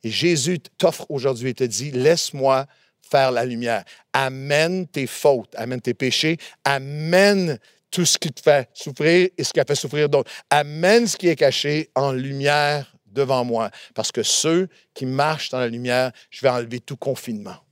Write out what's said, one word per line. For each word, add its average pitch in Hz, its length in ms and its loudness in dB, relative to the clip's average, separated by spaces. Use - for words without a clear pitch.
Et 113 60 -6
Jésus 156 500 0
t'offre - 500 -2
aujourd'hui 131 420 -4
et - 20 -4
te 131 100 -2
dit, « 120 280 -6
Laisse-moi 135 760 2
faire 135 240 4
la 120 140 0
lumière. 117 380 -4
Amène 147 760 0
tes 135 180 -4
fautes, 127 520 0
amène 120 220 -6
tes 123 140 -4
péchés, 156 440 -2
amène 156 960 2
tout 180 120 0
ce - 140 2
qui 151 140 -4
te - 100 -16
fait 143 320 4
souffrir 165 640 0
et 151 60 -4
ce - 100 -6
qui - 60 0
a 143 40 4
fait 147 120 0
souffrir 147 340 -2
d'autres. 139 220 0
Amène 156 580 4
ce 170 100 -4
qui 180 100 0
est 165 80 4
caché 147 580 0
en 135 180 0
lumière 139 800 0
devant 127 400 0
moi. 117 240 -2
Parce - 180 -6
que 113 120 -4
ceux 170 460 0
qui 135 100 -8
marchent 143 440 -2
dans 127 100 -4
la 123 80 -2
lumière, 123 440 -2
je - 100 -18
vais 135 80 4
enlever 120 300 -4
tout 127 180 -14
confinement. 104 600 -8